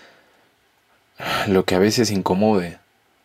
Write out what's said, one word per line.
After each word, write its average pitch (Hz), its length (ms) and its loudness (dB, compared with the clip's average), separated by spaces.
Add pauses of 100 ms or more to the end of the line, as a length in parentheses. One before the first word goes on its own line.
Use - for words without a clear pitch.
(1500)
lo 95 160 2
que - 100 -2
a 90 40 2
veces 107 320 2
incomode. 95 680 0 (460)